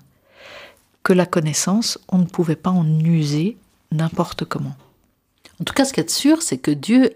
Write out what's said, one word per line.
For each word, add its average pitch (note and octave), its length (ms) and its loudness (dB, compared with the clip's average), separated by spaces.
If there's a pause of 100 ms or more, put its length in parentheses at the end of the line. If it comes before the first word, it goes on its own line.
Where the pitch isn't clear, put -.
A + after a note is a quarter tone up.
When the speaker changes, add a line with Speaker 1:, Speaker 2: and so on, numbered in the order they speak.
(1040)
Speaker 1:
que G3 100 4
la F3+ 120 4
connaissance, F3+ 720 -2 (100)
on F#3 80 2
ne F3+ 80 4
pouvait E3 300 -2
pas F#3 140 -4
en F3 180 2 (120)
user D#3+ 580 0 (340)
n'importe E3 540 -4
comment. C#3 300 -8 (840)
Speaker 2:
En E3+ 40 -8
tout - 100 -6
cas, C4+ 120 2
ce C4+ 80 -4
qu'il - 80 0
y D#3 40 -2
a - 20 -14
de - 40 -6
sûr, D#4 300 2
c'est - 160 -4
que D3 140 -2
Dieu G#3+ 440 2